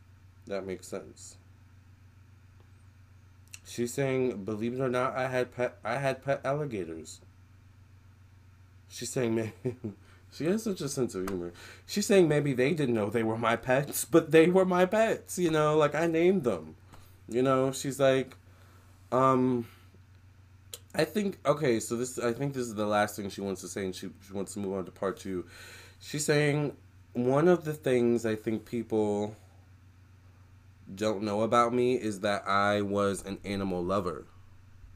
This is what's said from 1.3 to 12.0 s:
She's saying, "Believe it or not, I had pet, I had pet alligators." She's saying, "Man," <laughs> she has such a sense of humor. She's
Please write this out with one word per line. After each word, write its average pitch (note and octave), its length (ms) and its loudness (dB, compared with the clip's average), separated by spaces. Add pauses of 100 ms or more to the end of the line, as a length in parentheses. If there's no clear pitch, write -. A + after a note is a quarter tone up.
She's A#2+ 280 -6
saying, B2+ 500 -2
"Believe A2 300 -4
it B2+ 80 -6
or C3+ 80 0
not, B2 260 -2
I C3 120 -4
had B2+ 260 -4
pet, B2 300 -4
I A2+ 140 -4
had C3+ 260 -4
pet C#3 200 -4
alligators." G#2 760 -6 (1700)
She's - 200 -12
saying, A#2 260 0
"Man," A2 180 -2 (100)
<laughs> A2+ 320 -8 (360)
she - 140 -8
has G#3 180 0
such F#3+ 180 -4
a C#3+ 80 -6
sense B2 260 -2
of F#2+ 120 -4
humor. F2 240 -6 (340)
She's G#3 200 -2